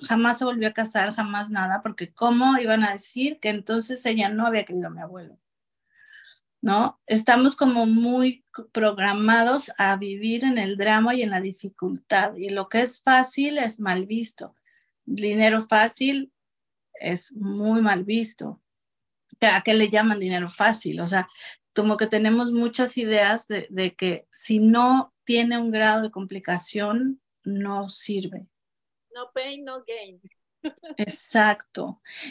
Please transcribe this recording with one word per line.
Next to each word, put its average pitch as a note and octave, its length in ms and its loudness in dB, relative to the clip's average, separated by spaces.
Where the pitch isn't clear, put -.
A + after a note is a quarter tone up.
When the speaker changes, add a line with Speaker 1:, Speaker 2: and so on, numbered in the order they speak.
Speaker 1:
jamás A#3 320 2
se B3+ 60 -2
volvió A#3 240 0
a G#3+ 40 -16
casar, G#3+ 400 -2
jamás G#3 380 -6
nada, F#3+ 320 -2
porque G#3 300 -8
¿cómo B3 460 2
iban A3 260 2
a G3+ 80 -2
decir C4 480 -6
que A3 80 -2
entonces A3 560 -4
ella A3 240 0
no A3 180 -2
había A3 180 0
querido F3+ 220 -6
a E3 40 -10
mi E3 100 -14
abuelo? F3 380 -18
¿No? G#3 460 0
Estamos B3 480 4
como A#3+ 320 4
muy B3 580 2
c-, A3+ 160 -14
programados G#3 1040 2
a G3 200 2
vivir G#3 480 -4
en B3+ 140 2
el G3 180 -2
drama A3 380 4
y B3 80 0
en G#3+ 80 -2
la F#3 100 -2
dificultad, F#3+ 960 -4
y F#3 140 -8
lo G3 200 -6
que A3 120 0
es B3 220 -4
fácil C4+ 540 2
es A3+ 220 -4
mal F#3+ 260 -2
visto. A3 500 -8
Dinero G#3+ 560 2
fácil C4 680 0
es F3+ 380 -8
muy G#3+ 480 -2
mal G3 240 2
visto. A3 560 -6
¿A G3 220 4
qué A3 100 2
le G#3+ 160 4
llaman G#3+ 300 2
dinero F3+ 300 -4
fácil? G3 520 0
O E3+ 60 -4
sea, F#3 220 0
como G#3+ 220 2
que G#3+ 100 0
tenemos A3 460 2
muchas A#3 440 0
ideas A3 500 2
de, G#3 220 -6
de F#3 260 -4
que F3+ 360 -4
si - 280 0
no A#3+ 540 6
tiene A#3 320 2
un A#3 140 -2
grado G#3+ 320 2
de G#3+ 80 -6
complicación, G#3 1080 -4
no G3+ 460 -4
sirve. G3 580 -8
Speaker 2:
No B3 200 -14
pain, C#4 320 -8
no C4 220 -14
gain. G3 340 -14
<laughs> D#4 340 -14
Speaker 1:
Exacto. - 1040 -2